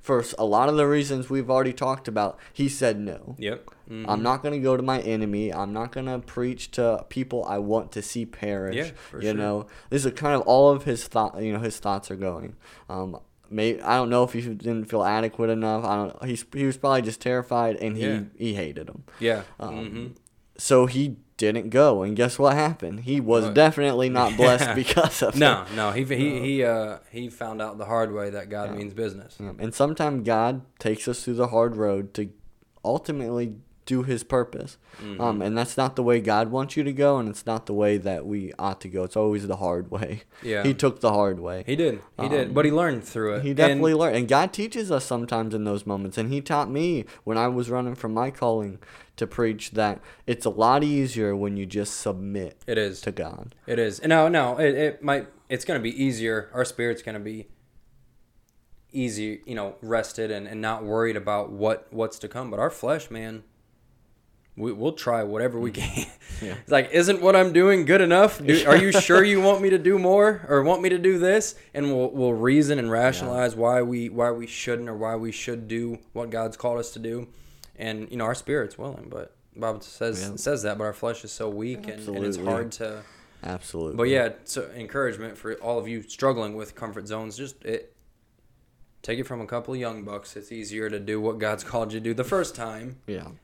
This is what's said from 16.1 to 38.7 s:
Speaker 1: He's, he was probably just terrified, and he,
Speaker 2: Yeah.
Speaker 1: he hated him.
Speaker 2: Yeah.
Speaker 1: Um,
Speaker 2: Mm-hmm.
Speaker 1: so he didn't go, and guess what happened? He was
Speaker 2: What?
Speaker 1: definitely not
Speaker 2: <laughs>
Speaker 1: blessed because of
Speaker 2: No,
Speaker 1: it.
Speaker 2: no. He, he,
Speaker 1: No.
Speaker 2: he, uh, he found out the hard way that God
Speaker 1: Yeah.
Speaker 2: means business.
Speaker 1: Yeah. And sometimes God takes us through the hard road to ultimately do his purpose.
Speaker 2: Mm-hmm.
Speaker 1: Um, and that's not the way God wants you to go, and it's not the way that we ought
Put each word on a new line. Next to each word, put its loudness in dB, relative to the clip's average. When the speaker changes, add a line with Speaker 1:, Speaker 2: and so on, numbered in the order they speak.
Speaker 1:
He's, -6
he -2
was -2
probably 2
just -6
terrified, 0
and -4
he, -4
Speaker 2:
Yeah. -2
Speaker 1:
he -4
hated -8
him. -16
Speaker 2:
Yeah. 0
Speaker 1:
Um, -8
Speaker 2:
Mm-hmm. -10
Speaker 1:
so 6
he -2
didn't 0
go, 6
and -2
guess 2
what 6
happened? -2
He -2
was 4
Speaker 2:
What? -2
Speaker 1:
definitely 6
not 2
Speaker 2:
<laughs> -
Speaker 1:
blessed 6
because 2
of 2
Speaker 2:
No, 6
Speaker 1:
it. -10
Speaker 2:
no. 0
He, 0
he, 0
Speaker 1:
No. -4
Speaker 2:
he, 2
uh, 0
he -10
found -8
out -6
the -8
hard 0
way -4
that -10
God -6
Speaker 1:
Yeah. -10
Speaker 2:
means -10
business. -8
Speaker 1:
Yeah. -8
And -6
sometimes 0
God 2
takes -4
us -6
through -2
the 2
hard 4
road 0
to -6
ultimately -4
do 0
his -2
purpose. -2
Speaker 2:
Mm-hmm. -10
Speaker 1:
Um, 0
and 0
that's -2
not 0
the 0
way 4
God 2
wants -4
you 0
to -2
go, 4
and -2
it's -10
not -4
the -4
way 4
that -4
we -6
ought -4